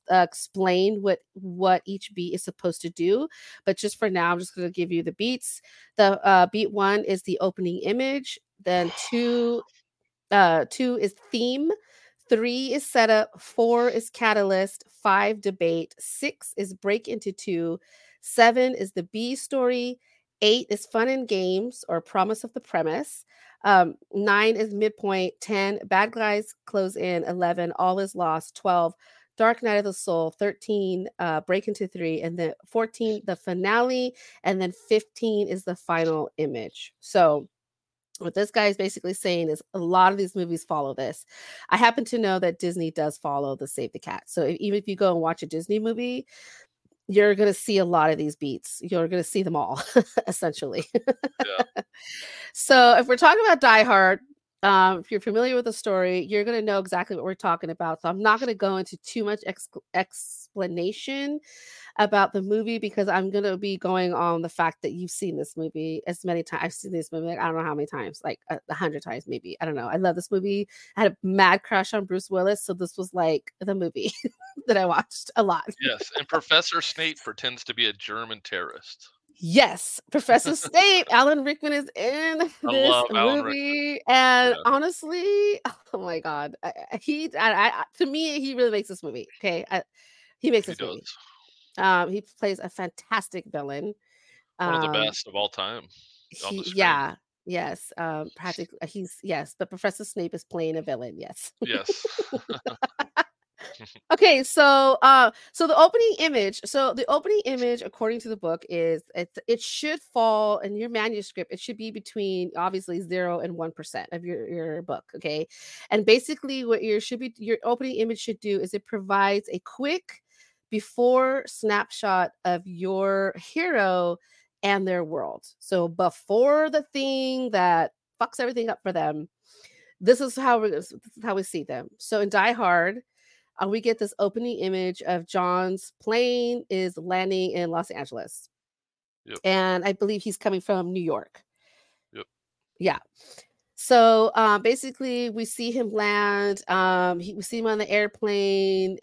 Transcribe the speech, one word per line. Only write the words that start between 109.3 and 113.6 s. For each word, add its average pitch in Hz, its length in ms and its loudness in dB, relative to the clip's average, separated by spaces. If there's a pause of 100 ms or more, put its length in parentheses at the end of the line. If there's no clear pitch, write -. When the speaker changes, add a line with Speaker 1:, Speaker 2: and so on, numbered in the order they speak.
Speaker 1:
it 233 140 2
should 302 400 -6
fall 214 580 2
in 196 160 -8
your 226 140 -6
manuscript. 214 640 -6
It 185 80 -10
should 226 180 -12
be 220 120 -10
between, 190 680 -6
obviously, 185 440 -4
zero 175 380 -4
and 170 160 -6
one 165 160 -8